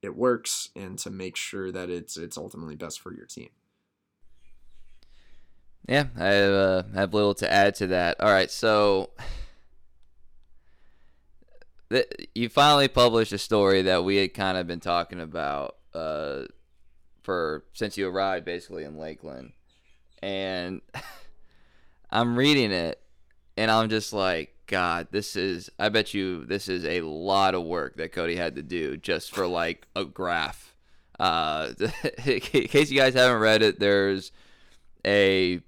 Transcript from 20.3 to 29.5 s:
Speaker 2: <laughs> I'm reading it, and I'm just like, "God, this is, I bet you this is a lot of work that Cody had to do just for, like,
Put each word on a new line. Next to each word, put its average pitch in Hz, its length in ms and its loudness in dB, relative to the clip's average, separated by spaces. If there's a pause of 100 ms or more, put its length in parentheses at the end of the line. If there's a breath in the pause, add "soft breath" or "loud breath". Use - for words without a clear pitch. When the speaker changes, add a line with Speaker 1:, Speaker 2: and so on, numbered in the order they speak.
Speaker 2:
<laughs> - 80 -12 (1080 loud breath)
I'm 120 260 0
reading 131 340 4
it, 85 280 -2 (580)
and 110 120 0
I'm 110 200 4
just 110 240 -2
like, 92 420 -2 (120)
"God, 87 440 -2
this 101 240 -4
is, 92 340 -4 (100)
I 107 100 2
bet 107 240 0
you 92 320 -4
this 95 240 -6
is 90 160 -4
a 85 160 -2
lot 92 540 0
of 90 80 -2
work 80 340 -6
that 80 140 -8
Cody 85 240 -4
had 82 200 -4
to 73 80 -10
do 78 340 -6
just - 380 -6
for, 95 120 -2
like, 85 480 -4